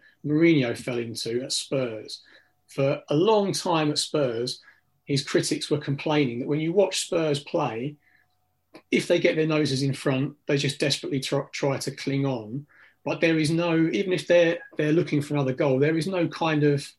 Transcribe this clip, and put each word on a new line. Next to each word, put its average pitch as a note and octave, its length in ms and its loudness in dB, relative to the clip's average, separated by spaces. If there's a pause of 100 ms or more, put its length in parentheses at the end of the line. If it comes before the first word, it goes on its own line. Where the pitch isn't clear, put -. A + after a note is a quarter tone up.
(260)
Mourinho D3 520 4
fell A#2+ 200 -6
into A#2 460 -4
at C#3+ 80 -10
Spurs. A#2 680 -4 (460)
For C#3 420 -2
a D3 60 0
long G3+ 360 4
time D#3 380 0
at D3 100 -2
Spurs, B2+ 600 -2 (420)
his C#3+ 180 -2
critics - 480 -2
were D3 80 0
complaining C#3+ 640 0
that C#3 80 -6
when D3+ 140 -2
you D#3+ 100 0
watch F#3+ 340 2
Spurs D#3 340 0
play, C#3 580 -4 (920)
if G3+ 180 0
they F3 120 2
get E3+ 160 2
their D#3 120 0
noses C#3+ 360 0
in C3+ 100 0
front, C3+ 420 -2 (120)
they D3 100 2
just C#3+ 220 -2
desperately C#3 400 -2
tr-, C#3 320 -4
try C#3 260 -2
to C#3 140 -6
cling C#3 340 -2
on. B2 400 -6 (380)
But - 180 -4
there E3 160 4
is D#3 140 2
no, E3 400 2
even F#3+ 220 0
if - 140 -2
they're, E3+ 320 6 (180)
they're D3+ 140 0
looking D3+ 300 2
for D3 120 -6
another C3 200 0
goal, C3 240 2
there D#3 200 2
is D#3+ 100 -2
no F3+ 200 0
kind D#3 360 0
of, C#3+ 360 2